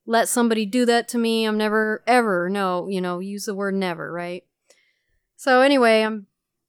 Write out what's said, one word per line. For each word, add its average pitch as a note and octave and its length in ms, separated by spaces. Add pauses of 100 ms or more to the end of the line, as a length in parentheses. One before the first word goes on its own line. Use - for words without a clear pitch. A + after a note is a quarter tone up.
let A3+ 240
somebody A3+ 360
do B3 200
that A#3 240
to A#3+ 80
me. A3+ 280
I'm G#3+ 120
never, G#3+ 500
ever, G#3 420
no, F#3 380
you F#3+ 140
know, F3+ 180
use G3+ 260
the G3+ 100
word G3 200
never," E3+ 360
right? F3 320 (920)
So B3+ 260
anyway, A#3+ 420
I'm, G#3+ 240 (420)